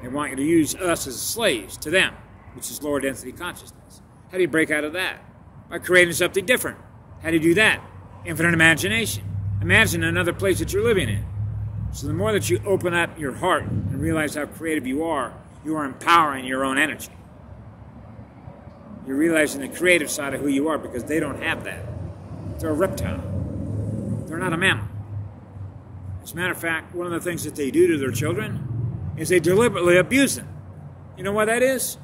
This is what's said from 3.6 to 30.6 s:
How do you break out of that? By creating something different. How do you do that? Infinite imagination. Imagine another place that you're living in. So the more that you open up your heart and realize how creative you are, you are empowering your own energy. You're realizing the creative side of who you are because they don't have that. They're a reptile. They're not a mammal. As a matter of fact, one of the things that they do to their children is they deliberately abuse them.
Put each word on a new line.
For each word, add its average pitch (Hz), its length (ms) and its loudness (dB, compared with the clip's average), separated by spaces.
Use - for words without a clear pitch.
How 190 60 -6
do 185 40 4
you 175 60 4
break 156 240 2
out 151 120 0
of 151 100 -6
that? 175 280 -4
By 175 80 -6
creating 180 380 4
something 180 280 0
different. 196 360 0
How 156 80 -4
do 165 80 4
you 156 60 2
do 170 100 6
that? 185 280 4
Infinite 165 300 2
imagination. 175 720 4
Imagine 175 420 4
another 170 300 2
place 180 240 2
that 165 160 -2
you're 202 100 2
living 196 240 2
in. 101 160 -2
So 139 140 -8
the 151 60 -2
more 202 200 0
that - 160 0
you 170 160 2
open 180 300 2
up 170 240 0
your 139 140 -4
heart 151 300 2
and - 380 -4
realize 156 320 0
how 147 140 -4
creative 156 400 -4
you 139 160 -2
are, 139 280 -2
you 156 120 -4
are 151 100 -2
empowering 143 580 4
your 131 220 0
own 135 140 0
energy. 143 320 -2
You're 135 100 -4
realizing 151 460 2
the 127 80 -6
creative 165 400 2
side 139 240 -4
of 127 80 -4
who 143 60 -2
you 139 220 2
are 147 100 0
because 117 240 -8
they 147 160 -2
don't 135 220 -4
have 151 240 -2
that. 92 200 -10
They're 160 120 -2
a - 20 2
reptile. - 480 -2
They're 160 140 -8
not 180 140 -2
a 160 40 -2
mammal. 175 300 2
As - 80 -14
a - 40 -12
matter 175 180 -2
of - 40 -6
fact, 165 380 -4
one 175 100 -4
of 175 80 -4
the 165 80 -2
things 170 220 -4
that 156 120 -8
they 143 140 -2
do 160 180 6
to 165 120 4
their 131 120 0
children - 1040 -4
is 160 140 -4
they 180 100 6
deliberately 180 580 6
abuse 226 380 4
them. 113 120 -12